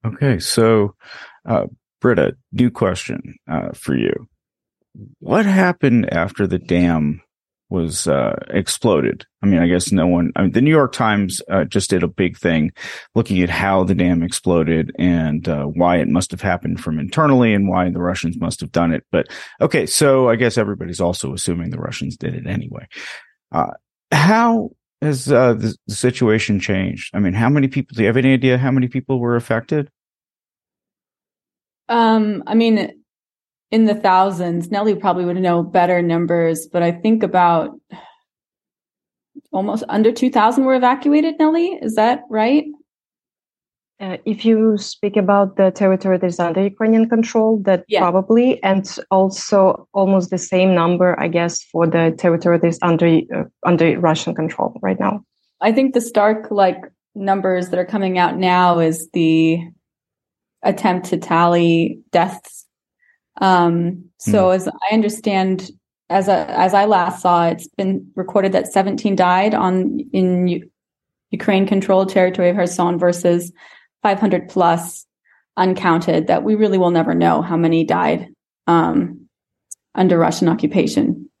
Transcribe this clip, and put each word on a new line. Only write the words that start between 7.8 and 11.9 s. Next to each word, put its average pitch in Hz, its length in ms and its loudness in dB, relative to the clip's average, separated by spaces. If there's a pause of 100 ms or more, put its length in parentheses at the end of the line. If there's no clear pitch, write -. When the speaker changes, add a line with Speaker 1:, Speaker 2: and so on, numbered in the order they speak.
Speaker 1:
uh, 65 260 0 (160)
exploded? - 760 -2 (160)
I - 20 -2
mean, 95 140 4
I 87 80 2
guess 90 240 0
no 87 160 2
one, 87 280 0
I - 60 -2
mean, 95 120 0
the 117 80 2
New 147 100 2
York 143 200 2
Times, 101 480 -2 (120)
uh, 92 140 0
just 95 260 -4